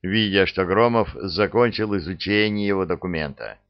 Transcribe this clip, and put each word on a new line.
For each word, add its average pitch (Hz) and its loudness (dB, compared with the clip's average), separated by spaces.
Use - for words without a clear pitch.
видя, 98 2
что 95 -2
Громов 110 2
закончил 104 0
изучение 101 0
его 95 0
документа. 78 -6